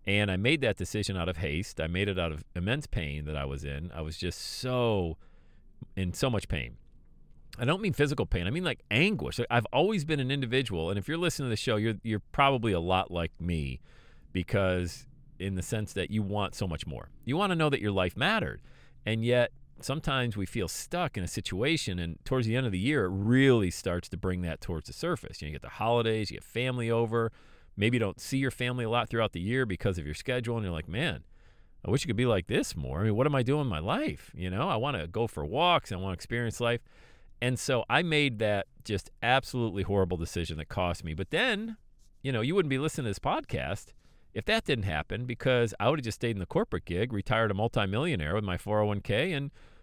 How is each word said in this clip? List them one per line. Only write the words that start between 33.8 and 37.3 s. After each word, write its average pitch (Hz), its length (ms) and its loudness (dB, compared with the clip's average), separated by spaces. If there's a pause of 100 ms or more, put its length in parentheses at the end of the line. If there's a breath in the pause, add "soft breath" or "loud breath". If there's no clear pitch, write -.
You 90 160 -4
know, 117 180 -2
"I 147 80 0
wanna 113 300 -2
go 110 220 -2
for - 160 -6
walks, 151 480 2
I 95 40 -4
wanna 92 180 -4
experience 117 460 -4
life." 120 200 2 (640 soft breath)